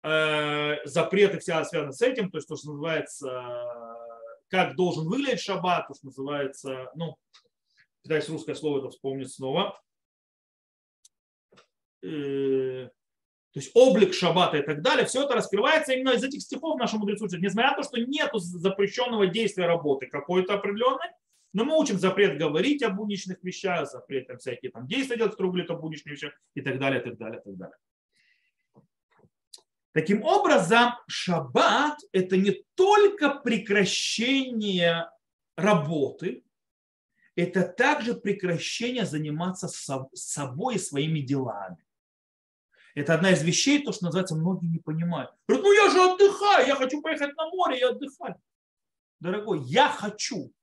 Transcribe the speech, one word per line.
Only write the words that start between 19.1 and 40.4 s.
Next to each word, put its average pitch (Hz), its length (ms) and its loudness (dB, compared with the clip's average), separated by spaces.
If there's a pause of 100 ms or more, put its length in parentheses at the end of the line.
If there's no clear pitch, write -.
действия 185 380 -2
работы 147 420 0
какой-то 185 460 -2
определенной, 226 560 -2 (420)
но 214 140 0
мы 311 120 2
учим 226 220 2
запрет 185 380 2
говорить 175 440 0
о 220 100 0
будничных 196 520 -6
вещах, 175 480 -4
запрет 127 360 -8
там 127 100 -14
всякие 123 340 -10
там 120 160 -14
действия 240 300 -4
делать, 214 160 0
которые 185 180 -2
были 180 160 -2
там 156 140 -6
будничные 151 320 -10
вещи 147 180 -12 (220)
и 135 80 -8
так 131 180 -4
далее, 135 220 0
и - 20 -12
так 110 140 -10
далее, 110 240 -12
и - 20 -20
так 98 140 -16
далее. 85 180 -16 (2250)
Таким 160 320 0
образом, 240 680 4 (160)
шаббат – 214 880 0 (140)
это 185 240 0
не 196 260 2 (120)
только 392 560 6
прекращение 208 1800 0 (460)
работы, 160 880 0 (880)
это 175 280 2
также 240 500 2
прекращение 202 920 -2
заниматься 156 600 -4
со-, 135 460 -8
собой 151 600 -6